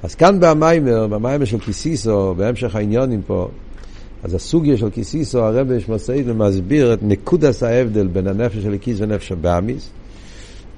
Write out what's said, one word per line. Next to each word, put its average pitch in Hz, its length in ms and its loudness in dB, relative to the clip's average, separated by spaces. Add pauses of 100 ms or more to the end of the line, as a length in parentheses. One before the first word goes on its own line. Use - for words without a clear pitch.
אז - 120 -6
כאן 190 240 6
במיימר, 151 680 4
במיימר 123 380 0
של 107 140 -2
קיסיסו, 104 760 0
בהמשך 107 380 -2
העניונים 110 520 0
פה, 92 200 -2 (760)
אז 87 120 -4
הסוגיה 147 420 2
של 107 120 0
קיסיסו, 120 500 -4
הרבי 120 400 2
שמסעיד 120 520 -4
מסביר 110 600 2
את 107 80 0
נקודת 127 640 2
ההבדל 113 440 2
בין 90 200 -2
הנפש 104 300 -2
של 104 160 -2
הקיס 104 280 -4
ונפש 107 300 -4
הבאמיס, 87 580 -2 (880)